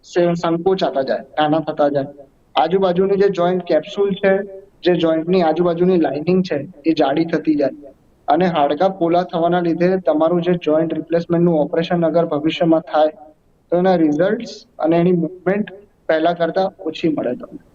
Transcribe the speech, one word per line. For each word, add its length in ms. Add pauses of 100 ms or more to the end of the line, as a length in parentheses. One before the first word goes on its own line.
સે-, 300
સંકોચાતા 680
જાય, 160
નાના 420
થતા 280
જાય. 180 (500)
આજુબાજુની 600
જે 140
જોઇન્ટ 340
કેપ્સ્યુલ 480
છે, 260 (460)
જે 120
જોઇન્ટની 460
આજુબાજુની 560
લાઇનિંગ 460
છે 240 (180)
એ 80
જાડી 320
થતી 300
જાય 380 (340)
અને 180
હાડકા 440
પોલા 340
થવાના 360
લીધે 380
તમારું 440
જે 120
જોઇન્ટ 400
રિપ્લેસમેન્ટનું 680
ઓપરેશન 460
અગર 200
ભવિષ્યમાં 540
થાય 280 (640)
તો 60
એના 180
રિઝલ્ટ્સ 680 (140)
અને 180
એની 140
મૂવમેન્ટ 600 (360)
પહેલા 260
કરતા 460
ઓછી 300
મળે 260
તમને. 240 (160)